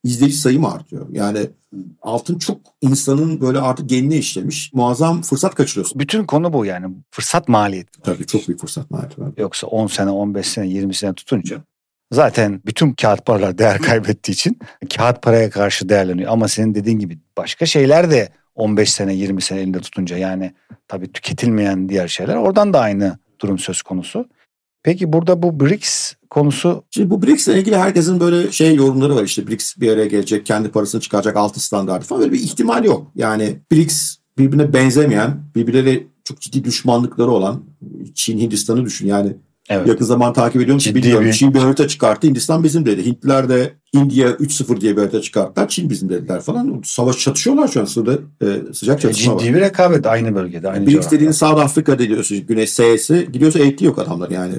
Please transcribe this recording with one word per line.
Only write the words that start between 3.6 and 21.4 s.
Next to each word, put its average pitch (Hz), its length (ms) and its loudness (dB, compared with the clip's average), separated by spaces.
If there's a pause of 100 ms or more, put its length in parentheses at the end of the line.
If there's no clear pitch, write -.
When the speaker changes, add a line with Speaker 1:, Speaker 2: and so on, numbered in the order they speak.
Speaker 1:
genine 135 280 0
işlemiş. - 560 -6
Muazzam 135 480 0
fırsat 175 340 -2
kaçırıyorsun. - 440 -4
Speaker 2:
Bütün 202 260 -2
konu 160 280 -2
bu 117 120 0
yani. 92 200 -8 (260)
Fırsat - 360 -4
maliyeti. 101 540 -2
Speaker 1:
Tabii - 240 -6
çok - 220 -2
büyük - 140 -6
fırsat - 300 -10
maliyeti - 300 -10
var. 143 160 -8
Speaker 2:
Yoksa - 300 -8
on 110 200 -2
sene, 98 220 -2
on 101 260 -4
beş 95 120 -6
sene, 101 200 -6
yirmi 98 280 -4
sene 98 180 -4
tutunca - 440 -6 (540)
zaten 113 540 2
bütün 127 280 0
kağıt 104 320 0
paralar 98 320 0
değer 107 200 4
<laughs> - 40 -4
kaybettiği 107 520 -2
için - 260 -2 (380)
kağıt 120 240 0
paraya 113 280 4
karşı 98 400 -2
değerleniyor. 92 420 0
Ama 113 160 0
senin 107 280 0
dediğin 107 240 0
gibi 85 200 -8 (180)
başka - 280 -4
şeyler 156 460 4
de 113 180 2 (260)
on 107 220 0
beş 107 140 2
sene, 98 240 -2
yirmi 95 260 -2
sene 95 180 -6
elinde 92 200 -4
tutunca 87 380 -8
yani 92 360 -6 (340)
tabii 92 240 -12
tüketilmeyen 101 760 -2